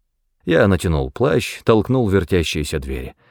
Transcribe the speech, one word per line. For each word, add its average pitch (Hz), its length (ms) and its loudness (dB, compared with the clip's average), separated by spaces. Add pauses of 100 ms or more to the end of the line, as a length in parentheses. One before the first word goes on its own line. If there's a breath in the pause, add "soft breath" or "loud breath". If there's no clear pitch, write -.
(460)
Я 87 220 4
натянул 80 420 0
плащ, 135 540 -2
толкнул 117 440 2
вертящиеся 85 720 0
двери. 64 360 -8 (160 soft breath)